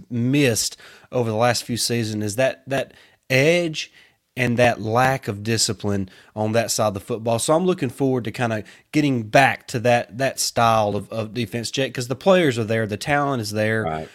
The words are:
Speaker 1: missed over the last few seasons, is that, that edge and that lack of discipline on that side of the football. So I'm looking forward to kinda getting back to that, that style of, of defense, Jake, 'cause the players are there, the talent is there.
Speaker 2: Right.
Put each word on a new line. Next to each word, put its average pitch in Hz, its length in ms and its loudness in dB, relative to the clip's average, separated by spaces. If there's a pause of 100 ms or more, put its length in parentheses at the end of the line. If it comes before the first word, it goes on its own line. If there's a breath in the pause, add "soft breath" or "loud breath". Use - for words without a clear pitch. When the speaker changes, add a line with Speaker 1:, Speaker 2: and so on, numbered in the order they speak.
Speaker 1:
missed 123 680 0 (340 loud breath)
over 123 180 0
the 107 60 -2
last 117 280 2
few 120 140 -6
seasons, 110 460 -2
is 101 140 -4
that, 131 300 0
that 135 260 -4 (360 soft breath)
edge 156 640 2 (460 soft breath)
and 120 200 0
that 117 240 4
lack 123 480 2
of 101 140 -6
discipline 104 640 -2 (260 loud breath)
on 107 160 -2
that 113 180 0
side 107 200 0
of 98 40 -4
the 98 60 -8
football. 117 400 -2
So 156 160 2
I'm 180 100 2
looking 175 240 0
forward 131 360 0
to 107 60 -6
kinda 110 340 -4 (260 loud breath)
getting 139 320 2
back 120 440 2
to 123 120 -4
that, 120 380 0
that 131 240 -2
style 110 560 2
of, 98 120 -8
of 110 240 -8
defense, 117 380 -6
Jake, 131 220 -4
'cause 123 160 -6
the 135 60 -2
players 170 440 4
are 113 60 0
there, 113 200 0
the 104 120 -4
talent 139 440 0
is 104 100 -6
there. 107 320 0
Speaker 2:
Right. 78 320 -4